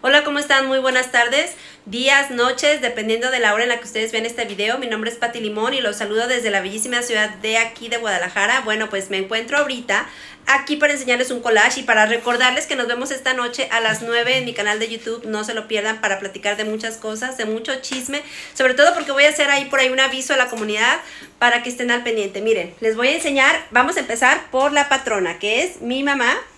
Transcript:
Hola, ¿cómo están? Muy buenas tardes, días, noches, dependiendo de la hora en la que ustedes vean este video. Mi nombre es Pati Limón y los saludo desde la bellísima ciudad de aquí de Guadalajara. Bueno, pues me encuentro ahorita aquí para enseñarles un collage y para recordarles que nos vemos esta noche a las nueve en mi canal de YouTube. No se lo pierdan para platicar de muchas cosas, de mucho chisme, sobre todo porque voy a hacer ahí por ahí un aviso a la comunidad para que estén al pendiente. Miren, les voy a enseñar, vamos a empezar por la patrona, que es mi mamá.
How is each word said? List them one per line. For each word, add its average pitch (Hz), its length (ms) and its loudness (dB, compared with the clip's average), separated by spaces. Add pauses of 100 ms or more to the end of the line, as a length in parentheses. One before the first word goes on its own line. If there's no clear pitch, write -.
Hola, 294 200 6
¿cómo 285 120 -2
están? 269 300 2
Muy 262 120 2
buenas 254 340 0
tardes, 254 380 2 (340)
días, 269 440 2
noches, 262 520 2
dependiendo 226 500 -2
de 254 80 0
la 214 140 4
hora 226 100 2
en 240 60 0
la 240 80 0
que 240 80 -12
ustedes 220 260 -4
vean 226 140 -2
este 233 180 -4
video. 208 340 -2
Mi 262 100 -6
nombre 220 220 -4
es 233 60 -8
Pati 233 240 -4
Limón 220 340 -2
y 262 60 -2
los 208 160 -2
saludo 220 320 -2
desde 233 240 0
la 196 80 2
bellísima 220 440 -4
ciudad 214 260 0
de 220 280 -2
aquí 226 300 -2
de 233 80 -4
Guadalajara. 208 680 0
Bueno, 220 280 -2
pues 196 200 -6
me 190 80 -2
encuentro 226 420 -2
ahorita 247 460 -2 (400)
aquí 277 300 2
para 294 160 2
enseñarles 254 400 0
un 240 80 -4
collage 233 400 4
y - 40 -10
para 214 220 6
recordarles 240 600 0
que 294 100 -4
nos 240 120 -2
vemos 247 240 -4
esta 262 220 -2
noche 240 380 -4
a 226 80 2
las 220 220 0
nueve 233 360 0
en 254 60 0
mi 247 100 -8
canal 208 240 -2
de 226 120 -4
YouTube. 226 340 -8
No 214 220 -4
se 226 80 -6
lo 220 160 -6
pierdan 220 320 -2
para 196 180 0
platicar 202 380 -4
de 214 80 -4
muchas 220 320 -6
cosas, 220 400 -8
de 220 80 -4
mucho 226 340 -4
chisme, 262 420 -6 (320)
sobre 254 200 2
todo 294 200 6
porque 294 200 -4
voy 277 100 4
a 302 60 8
hacer 294 220 2
ahí 277 140 2
por 269 140 0
ahí 254 100 4
un 262 120 2
aviso 262 320 0
a 269 40 4
la 247 120 2
comunidad 220 500 0 (400)
para 240 240 4
que 254 60 -6
estén 247 220 -4
al 240 120 0
pendiente. 202 380 -2
Miren, 202 400 0
les 220 160 0
voy 247 100 2
a 302 80 2
enseñar, 302 560 2
vamos 262 240 4
a 285 60 0
empezar 247 500 2
por 277 220 2
la 285 160 2
patrona, 220 500 0
que 220 240 0
es 359 160 -6
mi 254 240 -4
mamá. 277 320 2 (220)